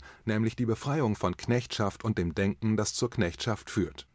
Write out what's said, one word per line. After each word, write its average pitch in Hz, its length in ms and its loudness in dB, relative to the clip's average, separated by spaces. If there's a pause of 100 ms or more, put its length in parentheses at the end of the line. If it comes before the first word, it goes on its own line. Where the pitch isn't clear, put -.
(240)
nämlich 110 320 2
die 123 100 0
Befreiung 117 520 2
von 90 180 0
Knechtschaft 117 680 -2
und 107 120 2
dem 87 160 0
Denken, 104 440 2
das 104 160 0
zur 123 160 0
Knechtschaft 101 600 -2
führt. - 460 -2